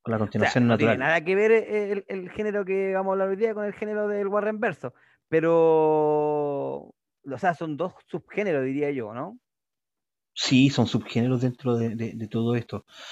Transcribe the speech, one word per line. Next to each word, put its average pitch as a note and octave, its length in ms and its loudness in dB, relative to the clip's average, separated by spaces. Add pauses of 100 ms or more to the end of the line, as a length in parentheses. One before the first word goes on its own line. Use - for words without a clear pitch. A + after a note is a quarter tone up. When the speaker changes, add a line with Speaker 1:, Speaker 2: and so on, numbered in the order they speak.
Speaker 1:
la A2+ 100 -2
Speaker 2:
O - 20 0
sea, - 0 -
Speaker 1:
continuación A2 500 2
Speaker 2:
no A#2 100 4
tiene A2 160 4
Speaker 1:
natural. C3 160 0
Speaker 2:
nada E3 140 2
que F#3 120 0
ver, G#3+ 160 4
eh, G#3 400 0
el, G3 160 -6
el F#3 240 -8
género G#3 340 -4
que F#3+ 280 -2
vamos F#3+ 180 -2
a - 20 0
hablar F#3+ 140 0
hoy G3 80 -2
día A3 180 0
con G#3 120 -6
el G3+ 80 -6
género G#3 340 -4
del G3+ 200 -2
Warren G#3 320 -2
Verso, F3+ 340 -4 (340)
pero, D3+ 1500 2
o - 600 -14
sea, F3 160 0
son D#3 240 -6
dos F3+ 160 -4 (140)
subgéneros, E3+ 560 -4
diría C#3+ 280 -2
yo, A2+ 220 -8
¿no? E3+ 240 -10 (1000)
Speaker 1:
Sí, C3+ 320 4
son B2+ 160 2
subgéneros A#2+ 540 0
dentro B2 380 -2
de, A2+ 180 -4
de, A2+ 180 -6
de A2 140 -10
todo A#2 300 -2
esto. A2 280 -8 (260)